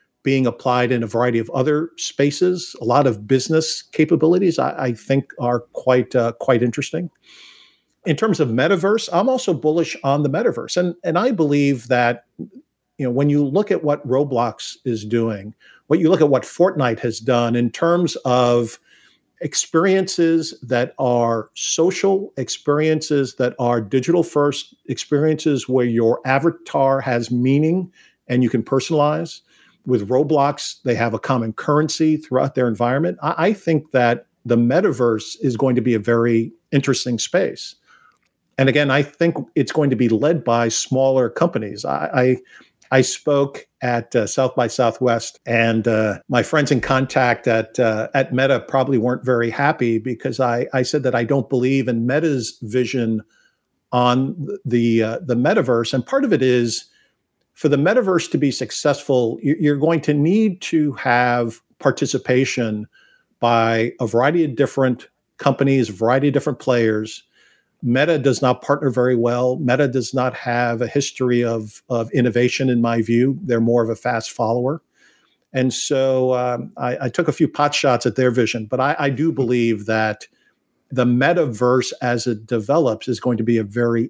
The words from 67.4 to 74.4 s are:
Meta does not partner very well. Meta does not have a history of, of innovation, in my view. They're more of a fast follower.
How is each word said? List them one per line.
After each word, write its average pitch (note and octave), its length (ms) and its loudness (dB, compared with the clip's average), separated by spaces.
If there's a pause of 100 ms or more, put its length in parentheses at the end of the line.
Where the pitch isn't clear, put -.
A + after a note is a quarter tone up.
Meta D3 340 2
does C3 240 0
not B2 220 0
partner C#3+ 260 0
very B2+ 260 0
well. A#2+ 420 0
Meta C3 300 0
does B2+ 280 -4
not B2+ 180 -2
have A#2+ 480 -2
a A#2 60 -4
history B2 560 0
of, A2+ 460 -6
of A#2 220 -2
innovation, B2 600 2
in A#2+ 100 2
my A#2 220 2
view. A#2+ 400 2
They're A#2+ 180 0
more A#2 220 4
of A2+ 60 -2
a A2+ 60 -4
fast A#2 360 -4
follower. B2 500 -2 (720)